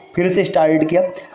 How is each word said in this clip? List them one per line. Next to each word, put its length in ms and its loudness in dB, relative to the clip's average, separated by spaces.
फिर 140 0
से 140 0
start 460 2
किया। 140 2